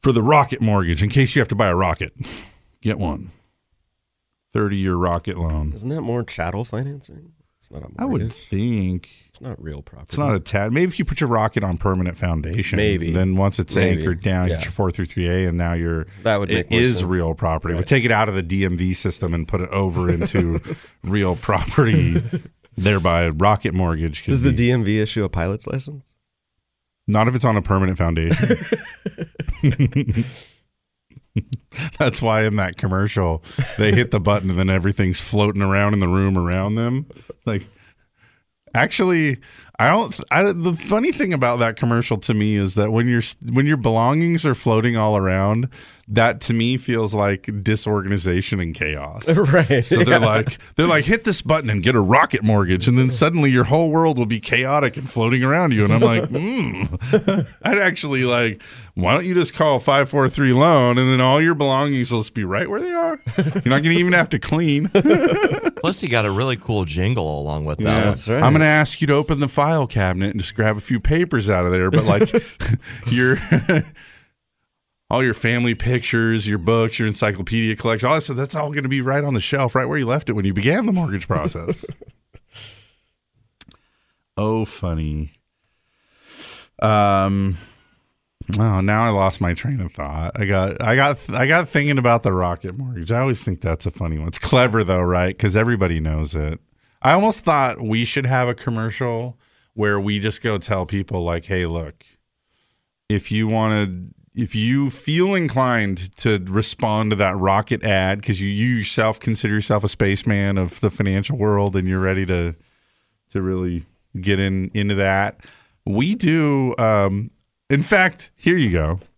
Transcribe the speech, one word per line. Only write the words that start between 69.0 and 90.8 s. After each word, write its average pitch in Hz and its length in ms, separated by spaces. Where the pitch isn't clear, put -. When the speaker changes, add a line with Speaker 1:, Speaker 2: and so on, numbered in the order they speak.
Speaker 1:
you 156 60
to 143 60
open 147 260
the 143 80
file 147 400
cabinet 95 460
and 104 60
just - 140
grab 107 240
a 104 40
few 120 180
papers 147 500
out 90 160
of 90 60
there." 92 180
But, 151 160
like, 107 260
<laughs> - 320
your, 127 360
<laughs> - 1700
all 123 140
your 117 120
family 120 400
pictures, 113 720
your 104 100
books, 113 400
your 113 100
encyclopedia 107 680
collection, 113 340
all 151 60
that 160 60
stuff, 147 160
that's 135 180
all 151 160
gonna 143 180
be 135 120
right 135 220
on 139 120
the 110 40
shelf, 135 360
right 131 100
where 147 140
you 131 80
left 131 220
it 120 40
when 104 120
you 98 80
began 147 340
the 233 40
mortgage 151 360
process. 82 640
<laughs> - 60
Oh, 110 280
funny. 78 640
Um, 98 760
oh, 104 220
now 107 240
I 117 40
lost 98 300
my 87 140
train 123 260
of 90 140
thought. 76 460
I 104 60
got, 95 360